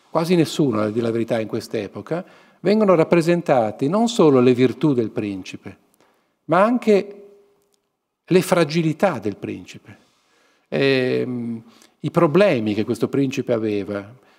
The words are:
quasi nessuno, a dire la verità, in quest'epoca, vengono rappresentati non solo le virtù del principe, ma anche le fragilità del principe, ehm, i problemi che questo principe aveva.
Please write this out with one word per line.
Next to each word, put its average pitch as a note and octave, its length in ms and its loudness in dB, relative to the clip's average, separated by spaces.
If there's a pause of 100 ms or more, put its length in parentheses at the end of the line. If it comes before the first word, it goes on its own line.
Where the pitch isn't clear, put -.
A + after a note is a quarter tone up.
quasi E3+ 280 0
nessuno, C3+ 460 0
a G#2+ 60 -2
dire A2+ 140 -2
la A#2 80 -2
verità, A2+ 300 -2
in G#2+ 80 -6
quest'epoca, A2 760 -8 (360)
vengono G3+ 340 4
rappresentati D#3+ 960 2
non G#3+ 180 0
solo D3+ 320 4
le B2 160 6
virtù B2+ 380 2
del A#2 180 -2
principe, G2 640 -10 (680)
ma E3+ 180 2
anche A3 540 0 (1120)
le F3 120 4
fragilità D#3+ 760 0
del G2+ 180 -6
principe, G2+ 640 -14 (680)
ehm, B2+ 920 -2 (380)
i D3+ 100 -8
problemi D#3 640 2
che G#2+ 100 -2
questo A2+ 240 -2
principe C3 440 -2
aveva. G#2 460 -4 (400)